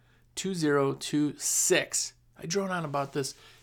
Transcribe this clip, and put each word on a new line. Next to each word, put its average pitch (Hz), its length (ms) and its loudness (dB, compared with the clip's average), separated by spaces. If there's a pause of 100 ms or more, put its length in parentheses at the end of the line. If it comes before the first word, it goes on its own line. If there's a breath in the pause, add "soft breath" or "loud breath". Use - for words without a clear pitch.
(340)
two 190 200 -4
zero 143 400 2
two 147 420 0
six. - 800 0 (280)
I - 40 -10
drone 190 240 -2
on 175 140 -2
about 139 280 -2
this 139 220 -2 (280 soft breath)